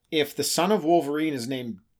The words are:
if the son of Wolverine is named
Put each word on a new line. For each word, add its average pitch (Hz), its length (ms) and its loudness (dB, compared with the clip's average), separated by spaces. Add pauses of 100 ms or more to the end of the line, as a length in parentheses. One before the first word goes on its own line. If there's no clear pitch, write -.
(100)
if 151 240 0
the 147 80 -4
son 175 300 2
of 190 120 2
Wolverine 151 500 2
is 120 120 -6
named 127 320 -6 (220)